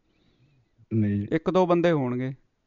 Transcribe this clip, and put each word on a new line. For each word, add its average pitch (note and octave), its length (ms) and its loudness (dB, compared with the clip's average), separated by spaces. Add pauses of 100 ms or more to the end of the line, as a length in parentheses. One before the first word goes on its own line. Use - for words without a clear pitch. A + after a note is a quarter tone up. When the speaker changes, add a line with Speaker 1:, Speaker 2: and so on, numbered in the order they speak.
(920)
Speaker 1:
ਨਹੀਂ। G#2 380 0
Speaker 2:
ਇੱਕ D#3+ 180 -2
ਦੋ F#3 160 2
ਬੰਦੇ F3 260 2
ਹੋਣਗੇ C3 420 -2 (340)